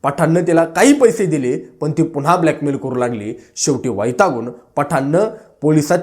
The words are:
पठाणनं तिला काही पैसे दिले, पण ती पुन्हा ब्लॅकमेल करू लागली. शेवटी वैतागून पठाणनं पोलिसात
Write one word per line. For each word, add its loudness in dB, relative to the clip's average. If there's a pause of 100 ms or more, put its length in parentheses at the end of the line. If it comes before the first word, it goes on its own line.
पठाणनं 2
तिला 4
काही 4
पैसे 2
दिले, -2
पण -6
ती 0
पुन्हा 0
ब्लॅकमेल 0
करू -6
लागली. -4 (220)
शेवटी -2
वैतागून -2 (260)
पठाणनं 0 (360)
पोलिसात 2